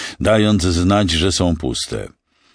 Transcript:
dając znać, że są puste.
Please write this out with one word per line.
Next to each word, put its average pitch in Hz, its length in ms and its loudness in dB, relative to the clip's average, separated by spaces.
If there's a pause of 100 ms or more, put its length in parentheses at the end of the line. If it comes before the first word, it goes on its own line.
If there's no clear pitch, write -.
(200)
dając 107 440 2
znać, 90 480 2
że 82 200 0
są 87 240 0
puste. 58 520 -6 (480)